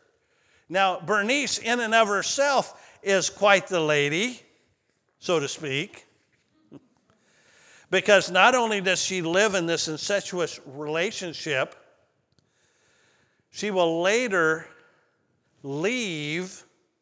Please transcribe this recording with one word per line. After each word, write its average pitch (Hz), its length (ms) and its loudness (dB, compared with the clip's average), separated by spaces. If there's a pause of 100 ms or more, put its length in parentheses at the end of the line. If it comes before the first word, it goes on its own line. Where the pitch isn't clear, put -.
(680)
Now, 185 300 0
Bernice, 214 600 -2
in 240 200 -2
and 226 160 -2
of 226 140 4
herself, 240 920 -2
is 190 280 0
quite 196 380 4
the 185 120 0
lady, 151 600 0 (760)
so 175 200 0
to 139 100 -2
speak, 147 580 -8 (1800)
because 180 400 4
not 190 240 6
only 220 260 0
does 185 200 0
she 185 220 -4
live 185 320 2
in 175 120 -2
this 165 200 -2
incestuous 175 800 -4
relationship, 151 1120 -4 (1700)
she 208 200 -6
will 170 320 2
later 185 640 0 (960)
leave 170 1000 -6 (380)